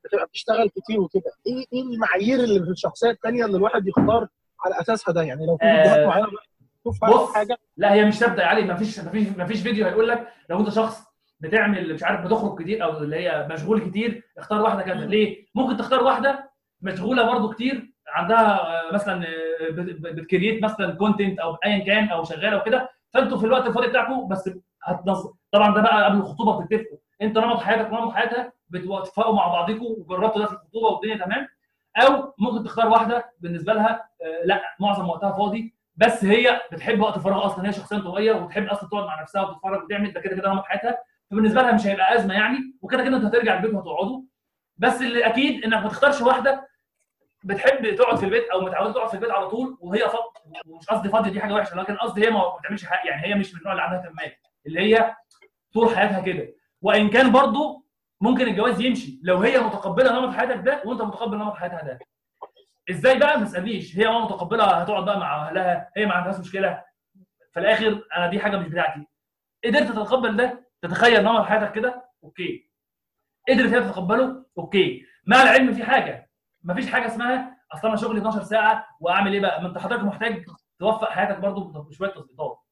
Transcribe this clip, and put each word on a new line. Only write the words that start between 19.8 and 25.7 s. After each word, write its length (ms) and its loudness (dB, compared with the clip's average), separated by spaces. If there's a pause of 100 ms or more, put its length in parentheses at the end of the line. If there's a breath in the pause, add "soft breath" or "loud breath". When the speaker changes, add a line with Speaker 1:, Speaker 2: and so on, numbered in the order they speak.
Speaker 2:
بت-، 140 -12
بتكريت 480 0
مثلا 320 -2
كونتنت 460 0
أو 140 -4
أيا 300 0
كان 240 2
أو 160 -2
شغالة 320 -2
وكده، 340 0 (240 loud breath)
فأنتوا 240 2
في 80 0
الوقت 200 4
الفاضي 220 0
بتاعكم 400 -2
بس 220 -4 (340)
هتنظ-، 500 -4 (180)
طبعا 220 6